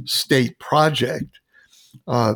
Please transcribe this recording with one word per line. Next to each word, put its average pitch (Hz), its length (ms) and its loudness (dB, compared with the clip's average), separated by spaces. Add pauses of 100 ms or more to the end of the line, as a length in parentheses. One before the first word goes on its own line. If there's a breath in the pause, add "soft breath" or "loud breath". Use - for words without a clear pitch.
state - 540 -2
project, 147 800 -2 (680 soft breath)
uh, 117 300 0